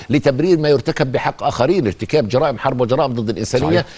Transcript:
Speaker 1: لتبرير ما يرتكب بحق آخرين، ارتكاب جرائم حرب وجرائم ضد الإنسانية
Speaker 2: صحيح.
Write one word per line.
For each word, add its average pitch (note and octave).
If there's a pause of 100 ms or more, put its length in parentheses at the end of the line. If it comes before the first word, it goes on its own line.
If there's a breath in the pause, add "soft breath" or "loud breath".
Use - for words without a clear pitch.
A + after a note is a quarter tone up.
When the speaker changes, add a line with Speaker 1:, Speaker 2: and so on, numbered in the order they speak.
(100 loud breath)
Speaker 1:
لتبرير D3
ما D3+
يرتكب C#3+
بحق -
آخرين، C#3+
ارتكاب A2
جرائم B2+
حرب C3+
وجرائم C3
ضد A#2
الإنسانية B2+
Speaker 2:
صحيح. - (140 loud breath)